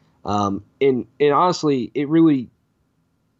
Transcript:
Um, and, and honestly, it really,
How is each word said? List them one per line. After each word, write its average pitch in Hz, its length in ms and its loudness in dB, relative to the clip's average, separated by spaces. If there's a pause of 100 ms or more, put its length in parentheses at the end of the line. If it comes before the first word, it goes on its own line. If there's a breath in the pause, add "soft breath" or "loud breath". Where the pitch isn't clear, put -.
(240 soft breath)
Um, 101 380 -4 (200)
and, 131 240 0 (120)
and 147 140 2
honestly, 147 640 0
it 143 160 -6
really, 156 400 2 (880)